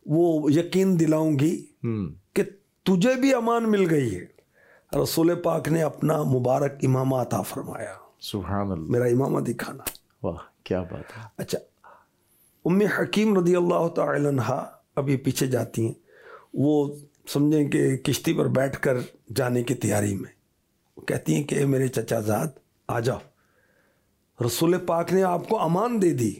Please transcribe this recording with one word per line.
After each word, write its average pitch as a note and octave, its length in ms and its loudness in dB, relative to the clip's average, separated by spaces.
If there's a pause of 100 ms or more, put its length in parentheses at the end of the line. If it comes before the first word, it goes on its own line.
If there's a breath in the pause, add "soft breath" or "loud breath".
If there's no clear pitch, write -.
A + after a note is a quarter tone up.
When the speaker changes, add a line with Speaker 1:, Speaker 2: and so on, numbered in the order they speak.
Speaker 1:
وہ D#3 460 2
یقین F3 480 2
دلاؤں D#3 400 2
گی D#3 260 0 (180)
Speaker 2:
ہم۔ G#2 300 -4 (200)
Speaker 1:
کہ G3+ 100 2 (400)
تجھے F#3+ 300 4
بھی C4 200 2
امان A#3 380 2
مل F#3+ 180 4
گئی B2 300 0
ہے؟ - 160 -18 (680 soft breath)
رسول E3 380 2
پاک D#3+ 260 -2
نے D#3+ 160 2
اپنا D3+ 400 0
مبارک C3+ 480 2 (120)
امامہ C3 320 2
عطا A#2 260 -2
فرمایا۔ - 520 -10 (260)
Speaker 2:
سبحان G2+ 520 -4
اللہ۔ D#2+ 180 -6
Speaker 1:
میرا A#2+ 160 2
امامہ C3 340 2
دکھانا۔ - 440 -8 (400)
Speaker 2:
واہ، F2 140 -4 (260)
کیا F#2 180 -2
بات - 360 -12
ہے۔ A2 60 -16 (140)
Speaker 1:
اچھا، - 220 -6 (1040 loud breath)
ام F#3 160 4
حکیم G3 580 2
رضی F3 160 4
اللہ F3 320 2
تعالی D3 400 0
عنہا B2+ 440 -2 (240)
ابھی C#3 220 0
پیچھے C3+ 300 0
جاتی A2+ 380 -2
ہیں، C3 80 -2 (600 loud breath)
وہ D3 420 2 (320)
سمجھیں D3 420 2
کہ C#3 280 2
کشتی D3 360 -2
پر D3+ 140 0
بیٹھ C3 340 0
کر C3+ 160 0 (380)
جانے B2 280 0
کی B2 100 -2
تیاری G#2 420 0
میں، - 160 -10 (680)
کہتی C#3+ 360 -2
ہیں D3+ 80 0
کہ C#3+ 120 -4
اے C#3+ 100 0
میرے C3+ 220 2
چچا A#2 320 -2
زاد، G#2+ 280 -2 (400)
آ A#2+ 120 -2
جاؤ، A2+ 200 -2 (1300)
رسول E3 320 2
پاک E3 360 -2
نے F#3 100 4
آپ F3 260 -2
کو A3 100 0
امان G3 420 0
دے E3+ 120 4
دی۔ A#2 260 -2